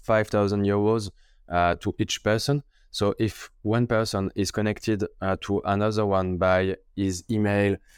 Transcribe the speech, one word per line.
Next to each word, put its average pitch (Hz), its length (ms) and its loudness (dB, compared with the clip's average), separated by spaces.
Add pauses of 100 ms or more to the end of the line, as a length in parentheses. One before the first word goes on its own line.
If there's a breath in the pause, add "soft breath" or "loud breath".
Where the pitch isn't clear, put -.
five 107 260 2
thousand 101 360 0
euros, 104 460 0 (380)
uh, 87 280 2
to - 220 -4
each - 240 -4
person. 113 400 0 (280)
So 104 280 0
if - 320 -4 (120)
one 117 240 0
person 110 480 -2
is 98 160 -2
connected, 107 540 -2 (160)
uh, 95 220 0
to 101 220 -2
another 104 400 0
one 95 320 0
by 92 400 2 (180)
his 95 360 -2
email, 101 460 2 (220 soft breath)